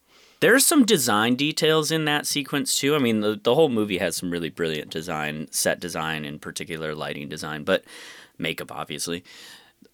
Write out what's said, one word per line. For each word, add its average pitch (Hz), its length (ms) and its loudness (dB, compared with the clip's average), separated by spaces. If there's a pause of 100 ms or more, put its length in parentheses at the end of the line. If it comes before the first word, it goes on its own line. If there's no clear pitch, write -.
(420)
There's 226 240 6
some 294 200 6
design 120 500 4
details 151 560 2
in 160 140 0
that 147 220 0
sequence, 139 500 -2
too. 139 180 2
I - 40 2
mean, 113 220 2
the, 107 200 0
the 120 140 4
whole 160 140 6
movie 107 300 0
has 87 180 0
some 90 140 -4
really 85 180 -4
brilliant 78 400 -4
design, 76 640 -6
set - 280 0
design 80 460 -6
in 73 140 -10
particular, 80 560 -8
lighting 73 340 -8
design, 76 360 -8
but - 180 0 (580)
makeup, 80 300 -6
obviously. 76 500 -8 (720)